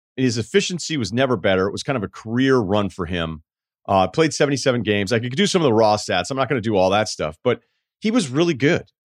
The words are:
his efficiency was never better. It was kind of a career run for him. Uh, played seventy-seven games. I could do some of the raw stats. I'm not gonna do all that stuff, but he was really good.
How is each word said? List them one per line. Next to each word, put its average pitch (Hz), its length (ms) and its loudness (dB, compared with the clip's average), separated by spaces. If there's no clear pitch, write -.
his 123 200 0
efficiency 170 600 -2
was 104 160 -4
never 127 240 0
better. 92 300 2
It 101 40 -4
was - 120 -10
kind 139 120 -4
of 104 80 -4
a 95 60 -8
career 127 480 0
run 101 320 0
for 90 160 -8
him. 82 380 -6
Uh, 95 220 4
played 160 240 0
seventy-seven 131 500 0
games. 101 300 0
I 117 60 2
could 123 160 -6
do 196 120 2
some 175 140 0
of 147 40 2
the 117 80 4
raw 107 220 6
stats. 92 340 -4
I'm 135 60 -6
not 135 140 -2
gonna 139 100 0
do 107 160 -2
all 92 140 4
that 107 180 2
stuff, 78 360 -6
but 120 180 0
he 214 100 0
was 214 160 0
really 156 260 0
good. 139 380 0